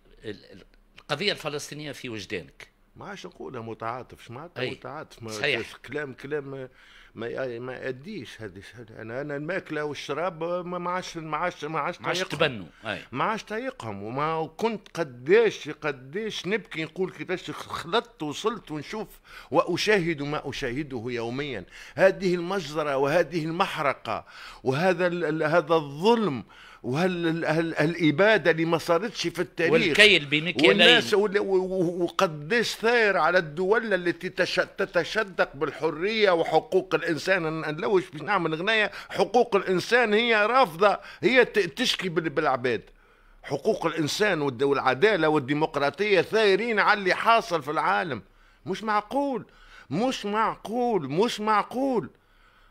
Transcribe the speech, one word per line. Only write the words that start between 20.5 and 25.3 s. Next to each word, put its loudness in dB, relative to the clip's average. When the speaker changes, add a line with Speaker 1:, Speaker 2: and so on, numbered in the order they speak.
Speaker 2:
يوميا. -6
هذه 4
المجزرة -2
وهذه 2
المحرقة -2
وهذا 2
ال-، -2
ال-، 0